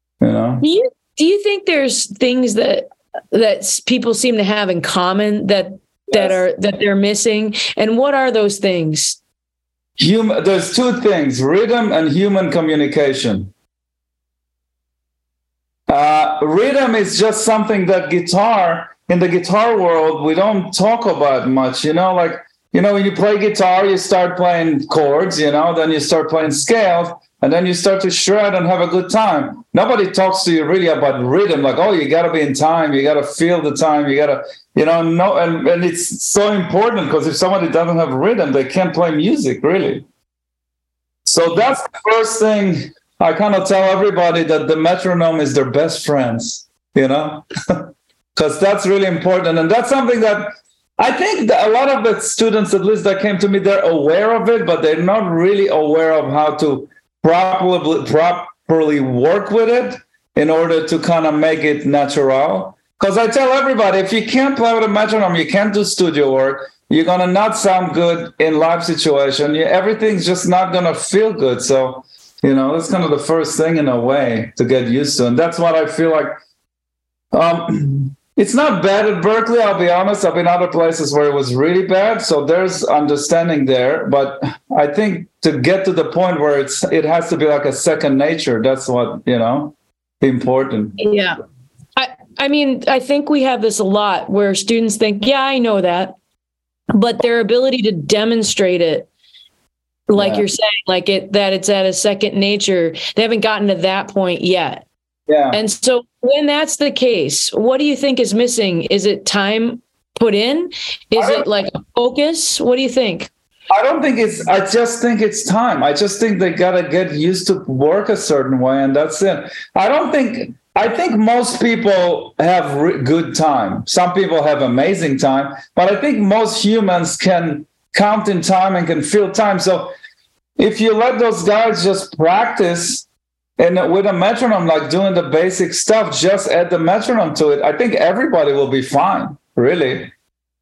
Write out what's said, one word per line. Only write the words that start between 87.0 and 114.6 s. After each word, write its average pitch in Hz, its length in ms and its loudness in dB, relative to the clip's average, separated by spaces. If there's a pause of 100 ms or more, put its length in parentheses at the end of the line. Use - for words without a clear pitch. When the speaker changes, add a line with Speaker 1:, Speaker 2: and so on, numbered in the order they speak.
Speaker 1:
has 165 260 0
to 160 80 -2
be 147 100 0
like 147 180 0
a 135 80 0
second 147 440 0
nature, 143 460 0
that's 131 240 0
what, 123 380 -2
you 123 140 0
know, 139 360 -2 (460)
important. 127 760 0
Speaker 2:
Yeah. 202 400 0 (580)
I, 262 140 -2 (280)
I 277 100 -2
mean, 285 400 0
I 269 120 2
think 285 300 -2
we 294 140 2
have 254 200 -2
this 214 160 -2
a 214 40 -2
lot 202 460 -2
where 196 240 0
students 220 440 -2
think, 208 280 -2
"Yeah, 269 160 2
I 269 160 -2
know 220 240 0
that." 180 340 -2 (800)
But 233 300 2
their 233 160 2
ability 247 440 0
to 214 80 2
demonstrate 202 880 0
it, 165 280 -2 (1000)
like 202 260 2
Speaker 1:
Yeah. 208 60 -2
Speaker 2:
you're 208 80 0
saying, 214 220 -2 (160)
like 185 240 0
it, 196 240 -2
that 196 200 0
it's 190 160 -4
at 196 180 2
a 185 60 0
second 202 460 -2
nature, 196 540 0 (220)
they 214 80 2
haven't 226 180 0
gotten 208 280 0
to 190 60 0
that 190 340 -2
point 185 320 -2
yet. 170 440 -2 (420)
Speaker 1:
Yeah. 147 260 2
Speaker 2:
And 214 160 -2
so 240 340 0 (180)
when 285 240 2
that's 294 320 -2
the 285 140 0
case, 196 600 -2
what 247 280 0
do 302 60 0
you 285 120 0
think 262 220 0
is 214 140 0
missing? 214 500 0
Is 190 220 -2
it 202 200 -2
time 220 560 -2 (380)
put 233 140 2
in? 269 360 -2 (420)
Is - 140 2
Speaker 1:
I - 60 2
don't 571 100 0
Speaker 2:
it, - 60 -4
like, 202 180 0 (100)
a - 60 -8 (140)
focus? 285 680 -2
What 247 160 2
do 262 40 -2
you 262 80 0
think? 226 400 -2 (460)
Speaker 1:
I 214 80 2
don't 277 180 2
think 262 180 0
it's, - 280 -2
I 190 180 2